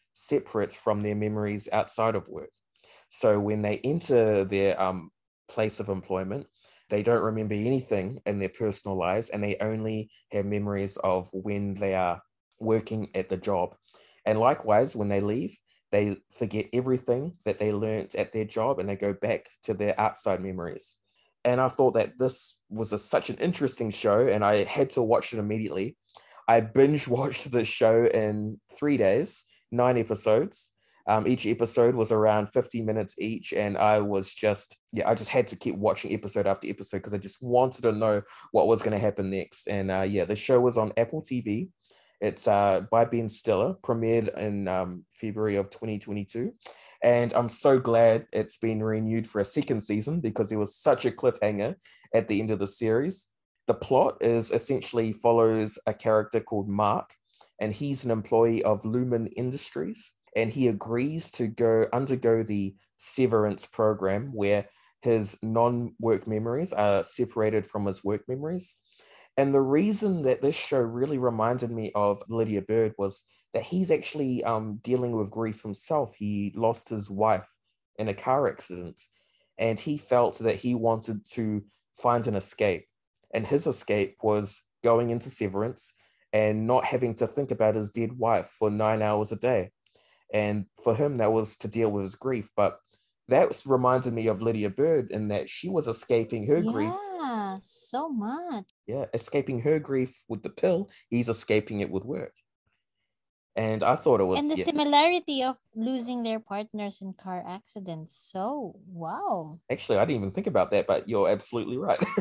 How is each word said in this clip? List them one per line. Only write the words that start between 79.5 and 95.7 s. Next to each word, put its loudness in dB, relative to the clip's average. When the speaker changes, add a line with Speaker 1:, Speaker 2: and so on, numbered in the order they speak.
Speaker 1:
and 0
he -4
felt 2
that 0
he -2
wanted -2
to -4
find 0
an 0
escape. -2
And -2
his 0
escape 0
was -2
going 4
into -4
Severance -4
and 2
not 2
having -2
to 0
think -6
about 2
his -4
dead -4
wife 2
for -2
nine 0
hours 0
a -4
day. 0
And 0
for 4
him, 0
that 2
was 0
to -10
deal 0
with -2
his -8
grief. -6
But 2
that 6
was, -8
reminded 2
me 0
of 0
Lydia -2
Bird 0
in -4
that -4
she -10
was -2